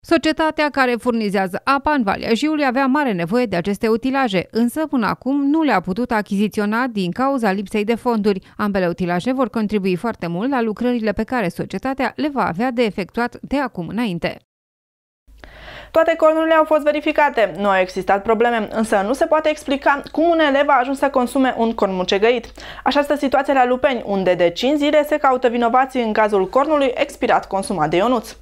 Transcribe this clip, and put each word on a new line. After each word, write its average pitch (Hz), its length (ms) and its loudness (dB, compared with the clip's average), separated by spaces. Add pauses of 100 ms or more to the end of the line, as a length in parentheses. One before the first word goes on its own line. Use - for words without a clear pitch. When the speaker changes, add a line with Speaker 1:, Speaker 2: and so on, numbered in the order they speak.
Speaker 1:
Societatea 311 640 0
care 254 240 0
furnizează 208 680 -2
apa 277 280 0
în 277 100 2
Valea 202 320 0
Jiului 294 320 0
avea 262 200 0
mare 262 260 0
nevoie 185 340 0
de 185 100 -4
aceste 202 320 -2
utilaje, 233 640 0
însă 240 360 0
până 247 200 -2
acum 269 440 -2
nu 320 120 2
le-a 226 180 2
putut 185 300 -4
achiziționa 208 760 -2
din 202 240 -4
cauza 247 420 0
lipsei 208 320 -4
de 233 100 0
fonduri. 214 460 0 (160)
Ambele 202 320 0
utilaje 175 440 -2
vor 254 160 0
contribui 202 480 -2
foarte 208 300 -6
mult 180 240 -4
la 262 100 0
lucrările 226 520 -2
pe 226 100 -4
care 220 260 -2
societatea 247 680 -4
le 294 120 -2
va 240 180 -2
avea 196 240 -2
de 240 120 -2
efectuat 220 580 -4
de - 160 -6
acum 208 320 -6
înainte. 180 500 -4 (1500)
Speaker 2:
Toate 330 260 2
cornurile 320 380 4
au 311 100 6
fost 311 180 2
verificate, 294 760 2
nu 202 100 0
au 190 120 4
existat 190 420 0
probleme, 226 500 0
însă 220 240 0 (100)
nu 226 60 -2
se 320 140 0
poate 311 220 2
explica 285 540 -2 (100)
cum 320 160 2
un 330 100 2
elev 285 300 2
a 277 100 4
ajuns 262 200 -2
să 277 120 0
consume 254 460 0
un 226 180 0
corn 196 180 0
mucegăit. 202 600 0 (320)
Așa 285 180 2
stă 285 140 0
situația 277 380 0
la 254 120 4
Lupeni, 247 380 0
unde 190 300 0
de 170 160 4
cinci 262 280 0
zile 294 300 2
se 302 80 0
caută 254 320 2
vinovații 240 540 2
în 220 100 -2
cazul 208 360 2
cornului 277 460 2
expirat - 520 0
consumat 190 440 -2
de 170 60 2
Ionuț. 220 460 0